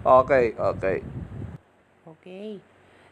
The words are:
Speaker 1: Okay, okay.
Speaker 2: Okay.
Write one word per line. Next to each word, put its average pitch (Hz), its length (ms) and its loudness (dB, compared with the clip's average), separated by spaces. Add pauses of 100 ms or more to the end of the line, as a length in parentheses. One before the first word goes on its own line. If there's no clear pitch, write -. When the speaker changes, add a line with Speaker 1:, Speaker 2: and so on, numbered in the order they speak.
Speaker 1:
Okay, 131 500 6
okay. 95 460 -2 (1080)
Speaker 2:
Okay. 185 460 -16 (640)